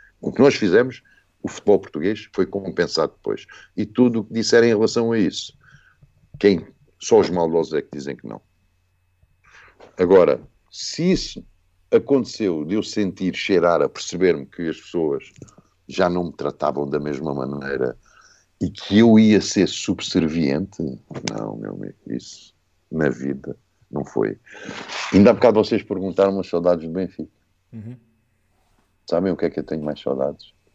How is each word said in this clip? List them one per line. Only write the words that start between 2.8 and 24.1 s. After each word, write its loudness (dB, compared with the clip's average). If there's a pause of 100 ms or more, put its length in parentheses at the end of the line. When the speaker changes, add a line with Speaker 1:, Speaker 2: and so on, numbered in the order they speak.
Speaker 1:
depois. -10 (300)
E -4
tudo 2
o -6
que -18
disserem 4
em 2
relação 0
a -2
isso, -4 (840)
quem, 4 (320)
só 4
os 2
maldosos -2
é -2
que -14
dizem -10
que -18
não. -14 (1600)
Agora, 6 (300)
se -2
isso -4 (460)
aconteceu 0
de -6
eu -2
sentir, -4
cheirar, 2
a 2
perceber-me -2
que -8
as -8
pessoas -4 (560)
já 0
não -2
me -10
tratavam -4
da -2
mesma -6
maneira -6 (640)
e -4
que -2
eu 8
ia 6
ser 0
subserviente, -2 (480)
não, -10
meu -12
amigo, -14 (120)
isso -12 (360)
na 0
vida -8 (340)
não -6
foi. -4 (720)